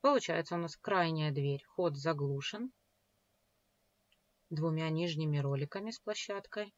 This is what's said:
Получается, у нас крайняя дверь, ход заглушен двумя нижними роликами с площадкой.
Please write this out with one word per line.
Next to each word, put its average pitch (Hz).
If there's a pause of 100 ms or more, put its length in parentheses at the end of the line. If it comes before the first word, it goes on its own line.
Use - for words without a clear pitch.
Получается, 175
у -
нас 170
крайняя 165
дверь, 139
ход 170
заглушен 143 (1800)
двумя 160
нижними 156
роликами 143
с -
площадкой. 208